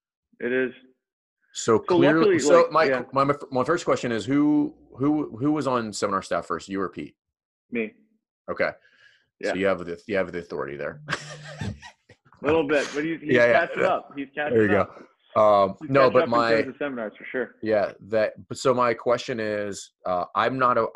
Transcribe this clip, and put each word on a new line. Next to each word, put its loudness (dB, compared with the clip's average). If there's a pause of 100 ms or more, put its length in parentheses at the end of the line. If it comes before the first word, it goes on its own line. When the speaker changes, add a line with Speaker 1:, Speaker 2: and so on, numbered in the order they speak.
(400)
Speaker 1:
it -4
is. -2 (800)
Speaker 2:
So 2
Speaker 1:
So -6
Speaker 2:
clearly, 4
Speaker 1:
luckily, 4
Speaker 2:
so 6
Speaker 1:
like, -2
Speaker 2:
my, 4
Speaker 1:
yeah. 0 (100)
Speaker 2:
my, 2 (160)
my 0
first -2
question -2
is -2
who, 0 (220)
who, -2
who 0
was -2
on -2
seminar -2
staff -4
first, -8
you -4
or -4
Pete? -12 (560)
Speaker 1:
Me. -6 (580)
Speaker 2:
Okay. -4 (680)
Speaker 1:
Yeah. -4
Speaker 2:
So -4
you 0
have -2
the, -10
you -4
have -2
the -8
authority -8
there. -10
<laughs> -10 (500)
Speaker 1:
A -14
little 2
bit, 0
but -4
he's, -6
he's -4
Speaker 2:
Yeah, 6
yeah, 4
Speaker 1:
catching -6
Speaker 2:
yeah. 4
Speaker 1:
up. -2
He's -8
catching -4
Speaker 2:
There 4
you 4
Speaker 1:
up. -2 (400)
Speaker 2:
go. 4
Um, 4
Speaker 1:
He's -10
Speaker 2:
no, 4 (100)
Speaker 1:
catching 2
Speaker 2:
but 4
Speaker 1:
up -2
in -4
Speaker 2:
my 2
Speaker 1:
terms 2
of -12
seminars -6
for -20
sure. -6
Speaker 2:
Yeah, 0 (160)
that, 0 (160)
but -12
so 2
my 2
question -4
is, -6 (140)
uh, -2 (100)
I'm 0
not 2
a, 2